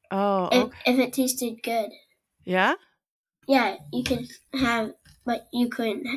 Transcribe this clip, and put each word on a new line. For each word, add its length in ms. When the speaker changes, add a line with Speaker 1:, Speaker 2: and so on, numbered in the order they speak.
Speaker 1:
Oh, 420
Speaker 2:
If, 120
Speaker 1:
okay. 140
Speaker 2:
if 120
it 140
tasted 480
good. 300
Speaker 1:
Yeah? 300
Speaker 2:
Yeah, 280
you 100
could 240
have, 380
but 280
you 160
couldn't, 480